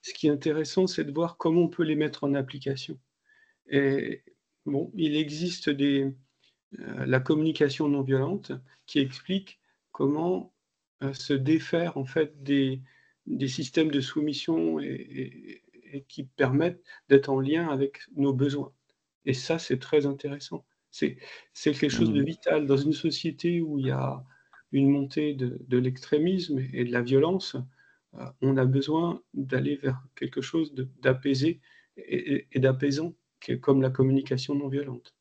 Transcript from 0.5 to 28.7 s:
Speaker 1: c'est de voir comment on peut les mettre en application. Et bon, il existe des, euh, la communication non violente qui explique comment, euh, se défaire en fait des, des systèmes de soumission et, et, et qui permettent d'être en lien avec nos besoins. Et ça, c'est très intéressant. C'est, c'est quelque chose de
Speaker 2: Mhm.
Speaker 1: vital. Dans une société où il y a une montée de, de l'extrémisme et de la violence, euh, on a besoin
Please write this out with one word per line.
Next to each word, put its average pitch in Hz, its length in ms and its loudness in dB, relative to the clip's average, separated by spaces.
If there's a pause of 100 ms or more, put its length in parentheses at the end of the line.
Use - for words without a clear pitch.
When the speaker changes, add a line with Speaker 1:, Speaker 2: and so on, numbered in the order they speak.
Speaker 1:
c'est 165 180 -2
de 143 80 -6
voir 170 260 -2
comment 170 240 4
on 165 60 4
peut 170 140 -2
les 156 140 2
mettre 151 280 -2
en 143 100 0
application. 135 640 -6 (720)
Et 139 540 0 (440)
bon, 143 300 -4
il 151 200 0
existe 156 540 -4
des, 139 420 0 (680)
euh, - 260 -8
la 131 140 4
communication 151 680 2
non 143 140 2
violente 135 500 -2 (340)
qui - 140 0
explique 180 600 -4 (320)
comment, 160 640 -2 (480)
euh, 135 120 -4
se - 200 -2
défaire 160 640 2
en 135 80 -4
fait 147 360 -2
des, 135 400 2 (440)
des 135 220 -2
systèmes 156 420 0
de 143 100 0
soumission 156 800 -2
et, 139 80 -8
et, 131 1080 -12
et 135 60 -12
qui - 200 -12
permettent 147 580 0 (260)
d'être 139 220 10
en 135 100 2
lien 160 280 0
avec 139 320 -2 (160)
nos 139 180 2
besoins. 139 380 -2 (520)
Et 127 100 0
ça, 165 240 -2
c'est 135 200 -2
très 143 280 2
intéressant. 139 600 -6 (240)
C'est, - 280 -2 (340)
c'est - 200 0
quelque 143 180 0
chose 117 220 4
de 139 100 4
Speaker 2:
Mhm. 143 40 2
Speaker 1:
vital. 160 400 0
Dans 135 120 6
une 147 160 2
société 170 680 -2
où 151 180 -2
il 131 100 -2
y - 20 0
a 135 340 -4 (480)
une 139 180 6
montée 143 440 0
de, 127 240 -4 (100)
de 127 100 4
l'extrémisme 151 800 0 (140)
et 123 120 -2
de 120 80 -4
la 120 100 0
violence, 143 540 2 (580)
euh, 131 100 -12 (160)
on 135 160 2
a 131 80 4
besoin 147 580 0 (120)